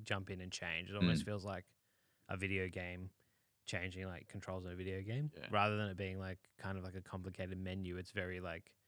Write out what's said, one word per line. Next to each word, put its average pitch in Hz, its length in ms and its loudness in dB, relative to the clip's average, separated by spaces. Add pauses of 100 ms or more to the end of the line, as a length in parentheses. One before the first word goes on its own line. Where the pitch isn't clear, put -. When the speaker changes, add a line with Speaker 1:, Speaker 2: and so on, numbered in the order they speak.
Speaker 1:
jump 98 260 0
in 92 100 -4
and 92 120 -6
change. 87 380 -2
It 101 60 -2
almost 85 260 8
Speaker 2:
Mm. - 40 -2
Speaker 1:
feels 101 180 0
like 92 220 -4 (600)
a 95 80 -2
video 95 320 2
game, 90 420 -4 (560)
changing, 92 400 -2
like, 87 220 -6
controls 92 380 -4
in 90 60 -4
a 90 40 -4
video 95 260 -2
game, 131 320 0
Speaker 2:
Yeah. - 160 -8
Speaker 1:
rather 107 260 8
than 107 120 4
it 92 80 -4
being, 95 240 0
like, 92 380 -6
kind 98 200 -2
of 90 60 -6
like 92 100 -6
a 92 80 -6
complicated 92 560 -4
menu. 92 380 -2
It's 90 160 -6
very, 92 280 0
like, 85 320 -6 (160)